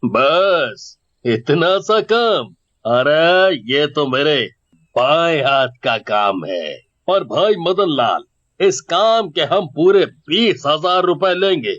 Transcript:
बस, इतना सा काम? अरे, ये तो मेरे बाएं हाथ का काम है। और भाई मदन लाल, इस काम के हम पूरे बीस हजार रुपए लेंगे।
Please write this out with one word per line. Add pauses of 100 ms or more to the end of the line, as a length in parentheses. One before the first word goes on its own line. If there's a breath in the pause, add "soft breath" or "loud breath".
बस, (280)
इतना
सा
काम? (320)
अरे,
ये
तो
मेरे (240)
बाएं
हाथ (140)
का
काम
है। (280)
और
भाई
मदन
लाल, (380)
इस
काम
के
हम
पूरे
बीस
हजार
रुपए
लेंगे।